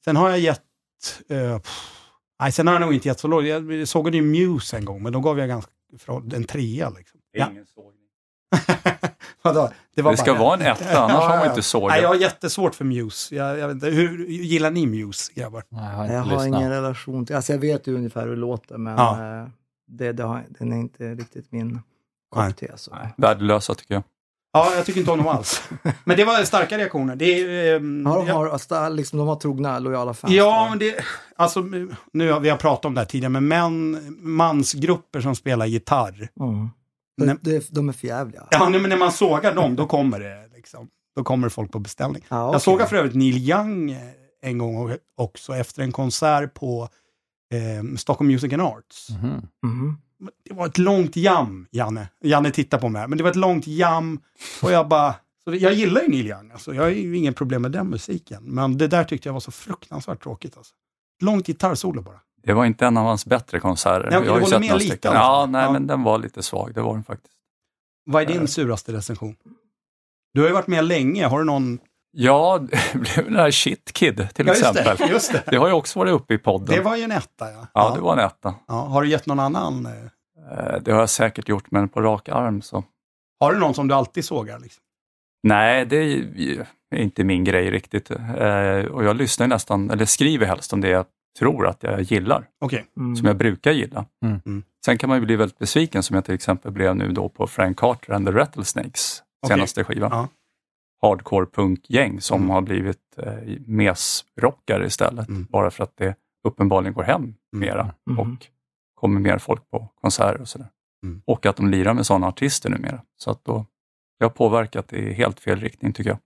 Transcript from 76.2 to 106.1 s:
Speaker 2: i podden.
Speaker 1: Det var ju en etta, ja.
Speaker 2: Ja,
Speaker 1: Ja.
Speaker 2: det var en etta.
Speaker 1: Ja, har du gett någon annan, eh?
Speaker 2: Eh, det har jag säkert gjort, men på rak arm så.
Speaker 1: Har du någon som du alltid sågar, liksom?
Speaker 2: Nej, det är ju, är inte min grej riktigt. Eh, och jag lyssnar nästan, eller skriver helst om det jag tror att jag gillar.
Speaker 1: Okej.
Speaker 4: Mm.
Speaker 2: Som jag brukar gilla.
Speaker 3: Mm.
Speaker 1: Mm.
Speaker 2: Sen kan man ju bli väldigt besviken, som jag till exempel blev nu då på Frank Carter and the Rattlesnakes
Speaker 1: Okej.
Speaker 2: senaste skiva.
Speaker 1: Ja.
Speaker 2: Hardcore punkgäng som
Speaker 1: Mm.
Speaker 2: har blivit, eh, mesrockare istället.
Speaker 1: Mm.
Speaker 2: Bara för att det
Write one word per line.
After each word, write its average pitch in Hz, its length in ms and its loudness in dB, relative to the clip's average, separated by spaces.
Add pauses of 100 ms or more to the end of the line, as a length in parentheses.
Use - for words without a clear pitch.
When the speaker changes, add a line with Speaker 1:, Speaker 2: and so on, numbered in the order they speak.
Speaker 2:
i 107 40 0
podden. 98 380 0
Speaker 1:
Det 185 60 2
var 220 140 -2
ju 226 80 -4
en 220 80 -4
etta, 113 400 -8
ja. 107 80 -20
Speaker 2:
Ja, 117 140 -18
Speaker 1:
Ja. 110 220 4
Speaker 2:
det 175 60 -4
var 170 120 0
en 139 60 2
etta. 98 360 -2 (120)
Speaker 1:
Ja, 117 60 -8
har 135 280 0
du 147 80 0
gett 151 160 0
någon 139 140 -2
annan, 139 460 -2
eh? 117 60 -12 (600)
Speaker 2:
Eh, - 300 -6
det 113 100 0
har 110 80 6
jag 113 100 4
säkert 110 400 -2
gjort, 101 220 -2
men 101 180 2
på 110 120 -4
rak 107 280 0
arm 113 320 -2
så. 101 220 -6 (560)
Speaker 1:
Har 147 140 4
du 208 60 2
någon 151 140 2
som 139 140 0
du 139 80 4
alltid 135 300 0
sågar, 113 340 -6
liksom? - 220 -20 (640)
Speaker 2:
Nej, 110 420 6
det 135 120 2
är 156 60 4
ju, 117 600 -2 (280)
är 131 60 -4
inte 104 260 0
min 92 200 2
grej 92 280 2
riktigt. 101 400 -4
Eh, 101 800 0
och 131 120 -2
jag 104 120 4
lyssnar 127 320 0
nästan, 104 440 0
eller 110 140 0
skriver 135 400 2
helst - 280 -2
om 101 80 0
det 98 80 2
jag 92 160 2 (340)
tror 117 280 2
att 98 160 -4
jag 98 180 -2
gillar. 104 460 0 (180)
Speaker 1:
Okej. 123 200 -4 (120)
Speaker 4:
Mm. 123 180 -4
Speaker 2:
Som 117 120 0
jag 101 100 2
brukar 110 340 2
gilla. 110 340 -2 (200)
Speaker 3:
Mm. 104 200 0
Speaker 1:
Mm. 101 180 -8 (220)
Speaker 2:
Sen 120 120 4
kan 131 120 -2
man 131 100 4
ju 113 60 -2
bli 113 100 2
väldigt 107 240 0
besviken, 117 440 0
som - 120 -2
jag 95 100 0
till 95 100 -2
exempel 92 360 -4
blev 95 240 0
nu 98 160 -2
då 95 180 -2
på 98 180 -4
Frank 95 300 -2
Carter 120 360 0
and 101 120 -2
the 98 60 2
Rattlesnakes - 920 -2 (220)
Speaker 1:
Okej. 104 120 4
Speaker 2:
senaste 98 260 -2
skiva. 107 280 -2
Speaker 1:
Ja. 117 160 -2 (760)
Speaker 2:
Hardcore 95 440 2
punkgäng 98 760 0
som 98 200 -2
Speaker 1:
Mm. 92 80 2
Speaker 2:
har 95 120 2
blivit, 98 380 -4 (180)
eh, 107 160 -10 (340)
mesrockare 104 1160 0
istället. 110 420 -2
Speaker 1:
Mm. 95 220 -8
Speaker 2:
Bara 101 220 2
för - 120 -8
att - 140 -12
det 98 180 -2 (320)